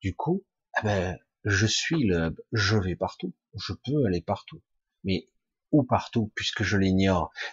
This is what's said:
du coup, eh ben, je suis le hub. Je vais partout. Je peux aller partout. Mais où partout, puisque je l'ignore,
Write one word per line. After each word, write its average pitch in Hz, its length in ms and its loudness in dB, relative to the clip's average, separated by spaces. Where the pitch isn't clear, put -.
du 98 140 -2
coup, 185 280 -2
eh - 40 -8
ben, 104 360 0
je 101 220 2
suis 156 380 0
le 87 240 4
hub. 82 120 -6
Je 107 260 2
vais 92 180 0
partout. - 380 -6
Je 104 180 -8
peux 135 320 0
aller 87 160 0
partout. - 400 -8
Mais - 260 -2
où 147 120 6
partout, - 520 -2
puisque - 280 -4
je 101 140 0
l'ignore, 95 540 2